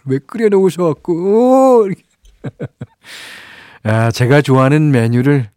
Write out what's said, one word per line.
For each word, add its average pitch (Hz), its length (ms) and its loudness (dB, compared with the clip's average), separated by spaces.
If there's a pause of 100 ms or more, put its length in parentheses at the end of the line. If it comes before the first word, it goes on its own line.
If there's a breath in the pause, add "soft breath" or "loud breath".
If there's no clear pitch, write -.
왜 135 140 -4
끓여 220 300 -6
놓으셔갖고, 196 1400 0
이렇게. - 160 -10 (380)
<laughs> - 1400 -20
아, 113 280 0
제가 127 300 2
좋아하는 143 500 2
메뉴를, 123 640 0